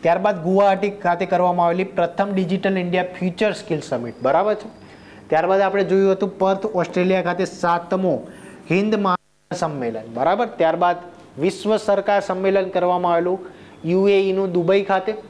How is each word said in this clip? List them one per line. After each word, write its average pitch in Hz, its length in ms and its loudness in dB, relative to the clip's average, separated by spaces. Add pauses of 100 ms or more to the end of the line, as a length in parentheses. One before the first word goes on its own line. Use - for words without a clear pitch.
ત્યારબાદ 180 420 0
ગુવાહાટી 196 460 2
ખાતે 175 360 -2
કરવામાં 175 400 2
આવેલી 175 180 0
પ્રથમ 180 500 0
ડિજિટલ 190 440 0
ઇન્ડિયા 180 260 0 (140)
ફ્યુચર 185 340 0
સ્કિલ 156 280 -4
સમિટ, 120 420 -6
બરાબર 170 320 2
છે? - 320 -14 (420)
ત્યારબાદ 175 320 2
આપણે 196 240 2
જોયું 190 280 4
હતું 190 260 -2
પર્થ, 190 280 0
ઓસ્ટ્રેલિયા 185 560 0
ખાતે 175 220 -2
સાતમો 180 800 -2 (480)
હિન્દ 208 240 2
મહા 196 220 0 (380)
સંમેલન, 117 600 -6
બરાબર? 180 320 0
ત્યારબાદ 170 500 0 (420)
વિશ્વ 190 380 -2
સરકાર 202 440 0
સંમેલન 190 480 0
કરવામાં 180 440 0
આવેલું 180 260 0 (460)
યુ 185 240 2
એ 196 120 4
ઈ 196 120 0
નું 190 200 -2
દુબઈ 185 320 2
ખાતે 196 300 -2 (160)